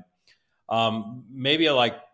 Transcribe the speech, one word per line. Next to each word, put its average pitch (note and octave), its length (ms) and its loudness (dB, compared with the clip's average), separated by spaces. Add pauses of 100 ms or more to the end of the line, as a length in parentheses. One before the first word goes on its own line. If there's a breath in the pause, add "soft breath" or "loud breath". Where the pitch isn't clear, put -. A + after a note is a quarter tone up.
(680 soft breath)
Um, A2 640 -2
maybe, D3 380 2
like, A#2+ 260 2 (180)